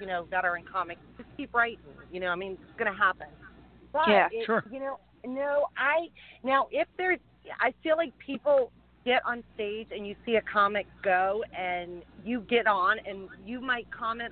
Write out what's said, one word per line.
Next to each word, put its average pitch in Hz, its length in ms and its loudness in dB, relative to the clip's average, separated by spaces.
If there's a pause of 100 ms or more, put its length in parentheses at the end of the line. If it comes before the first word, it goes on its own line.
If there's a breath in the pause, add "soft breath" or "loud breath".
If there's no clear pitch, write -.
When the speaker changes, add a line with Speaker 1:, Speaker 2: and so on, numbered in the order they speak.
Speaker 1:
you 196 60 -10
know, 175 240 -4
veteran 180 400 -2
comic, 170 280 -6 (180)
"Just 233 200 -18
keep 262 180 -8
writing, 233 240 0 (340)
you 180 80 -8
know, 185 80 -2
I 175 80 0
mean, 190 240 -8
it's - 180 -20
gonna 220 180 0
happen." 190 320 2 (640)
But 311 160 4
Speaker 2:
Yeah. 180 240 8
Speaker 1:
it, 226 140 -4
Speaker 3:
Sure. 220 240 2
Speaker 1:
you 262 100 -8
know, 269 180 -8 (260)
no, 285 520 0
I, 294 320 0 (340 loud breath)
now, 262 280 2
if 294 260 0
there's, 359 220 2 (420)
I 240 120 2 (100)
feel 311 140 2
like 330 220 -2
people 269 540 2 (320)
get 247 200 2
on 240 180 -4 (120)
stage 214 360 -6
and 202 160 -8
you 202 80 -8 (120)
see 226 100 4
a 208 60 4
comic 202 440 0 (160)
go 196 400 2 (140)
and 175 480 -6 (180)
you 226 200 -4
get 220 240 2
on 202 340 4
and 190 280 -12 (180)
you 247 140 -10
might 247 300 -4
comment 233 420 -6